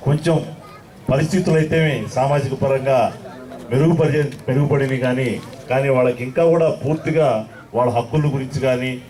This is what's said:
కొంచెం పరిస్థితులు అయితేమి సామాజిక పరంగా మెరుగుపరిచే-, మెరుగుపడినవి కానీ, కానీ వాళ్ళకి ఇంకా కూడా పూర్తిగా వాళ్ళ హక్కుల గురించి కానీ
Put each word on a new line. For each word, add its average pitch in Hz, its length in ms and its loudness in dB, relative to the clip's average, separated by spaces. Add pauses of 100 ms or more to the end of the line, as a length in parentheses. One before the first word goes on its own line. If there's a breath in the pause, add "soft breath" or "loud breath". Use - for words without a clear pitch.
కొంచెం 156 300 2 (720)
పరిస్థితులు 160 480 2
అయితేమి 156 360 2 (200)
సామాజిక 135 480 0
పరంగా 135 340 2 (760)
మెరుగుపరిచే-, 151 680 2 (100)
మెరుగుపడినవి 135 560 0
కానీ, 127 240 0 (420)
కానీ 135 260 0
వాళ్ళకి 123 300 2
ఇంకా 147 180 0 (100)
కూడా 165 140 2 (140)
పూర్తిగా 156 460 0 (480)
వాళ్ళ 123 200 2
హక్కుల 147 380 0
గురించి 131 320 -6
కానీ 127 260 0 (180)